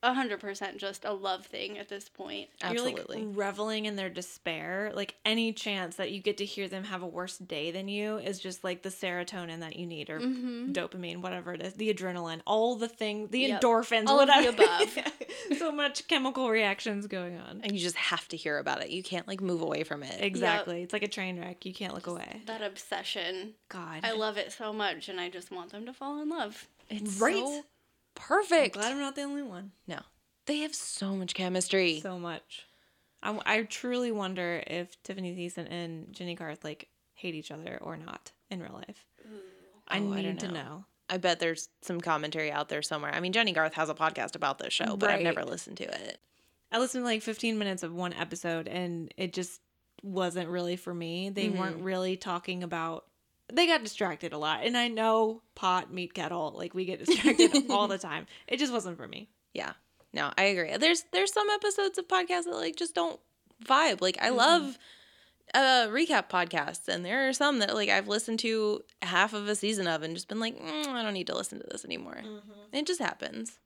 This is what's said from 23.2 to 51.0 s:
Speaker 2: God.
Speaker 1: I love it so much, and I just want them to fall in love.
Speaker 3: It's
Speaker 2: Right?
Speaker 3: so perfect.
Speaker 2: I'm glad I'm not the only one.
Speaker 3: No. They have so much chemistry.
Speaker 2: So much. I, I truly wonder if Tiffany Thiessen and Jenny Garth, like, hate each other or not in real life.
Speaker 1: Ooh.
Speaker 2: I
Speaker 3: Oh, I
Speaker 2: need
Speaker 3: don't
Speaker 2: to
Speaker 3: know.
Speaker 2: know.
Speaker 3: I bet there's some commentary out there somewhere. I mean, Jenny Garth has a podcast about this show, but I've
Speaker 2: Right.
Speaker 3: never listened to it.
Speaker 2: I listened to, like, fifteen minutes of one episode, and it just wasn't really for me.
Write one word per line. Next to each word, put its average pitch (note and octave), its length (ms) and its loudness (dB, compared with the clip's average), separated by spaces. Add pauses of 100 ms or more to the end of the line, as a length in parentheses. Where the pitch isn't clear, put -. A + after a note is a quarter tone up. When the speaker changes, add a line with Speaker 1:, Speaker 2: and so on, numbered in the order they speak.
Speaker 2:
God. E3 360 -10
Speaker 1:
I A3+ 80 2
love G#3+ 260 0
it - 140 -4
so G#3+ 200 -6
much, G3 360 -2
and F#3 120 -6
I F3 80 -4
just F3+ 220 -12
want F3+ 220 -10
them G#3+ 140 -10
to A#3+ 60 -12
fall D4 300 -8
in D4+ 60 -2
love. C4 400 -6 (200)
Speaker 3:
It's G#3 300 -6
Speaker 2:
Right? B3 160 4
Speaker 3:
so D4 300 -2 (500)
perfect. E4 640 4
Speaker 2:
I'm G3+ 60 0
glad A#3 100 2
I'm C#4 80 -2
not C#4 160 -4
the C#4+ 60 -4
only C#4+ 200 -4
one. G3 300 -10 (140)
Speaker 3:
No. F3 140 -8 (460)
They D4 120 0
have D4+ 160 -2
so - 400 -4
much F#3 200 -4
chemistry. F3+ 640 2
Speaker 2:
So F3+ 180 -6
much. - 480 -10 (560)
I, G#3+ 220 -2
I G#3+ 180 4
truly B3 500 -2
wonder F3+ 540 -2
if F3 360 -6
Tiffany F#3 340 -6
Thiessen F3 340 -6
and E3 420 -8
Jenny F3 220 -6
Garth, D#3+ 300 -10
like, - 240 -10 (260)
hate F3 200 -8
each D#3 160 -10
other D#3+ 300 -10
or E3 160 -10
not - 360 -14 (180)
in F#3 100 -8
real E3+ 140 -10
life. - 320 -16 (200)
Speaker 1:
Ooh. G#3+ 120 -14 (480)
Speaker 2:
I F#3+ 140 -2
Speaker 3:
Oh, G3+ 120 0
I G3 40 -2
Speaker 2:
need G3 80 0
Speaker 3:
don't F#3+ 160 -2
Speaker 2:
to G3+ 80 -4
Speaker 3:
know. F3+ 60 -4
Speaker 2:
know. D3+ 300 -10 (260)
Speaker 3:
I F#3 60 -2
bet F3+ 240 4
there's E3 280 -2 (120)
some F3 200 -4
commentary D#3 520 0
out D3 160 -2
there D3 140 -2
somewhere. D3 320 -2
I D#3 60 0
mean, F3+ 120 -2
Jenny A3 200 4
Garth D#3 220 2
has D#3 140 0
a D3+ 60 -2
podcast D#3 420 0
about C#3 220 0
this - 160 -4
show, G#3+ 220 2
but G3+ 140 4
I've - 60 4
Speaker 2:
Right. G3+ 80 2
Speaker 3:
never E3+ 200 2
listened - 340 -8
to - 60 -8
it. - 340 -8 (520)
Speaker 2:
I A3+ 80 0
listened B3+ 240 0
to, B3 40 -2
like, A3 160 0
fifteen A3+ 340 0
minutes G3 260 0
of E3+ 120 -6
one F3 180 -2
episode, E3+ 560 -4
and F3 480 -4
it F3+ 160 -4
just - 280 -6 (420)
wasn't F3+ 480 -2
really F3 260 -2
for F3+ 160 -8
me. F3 380 -4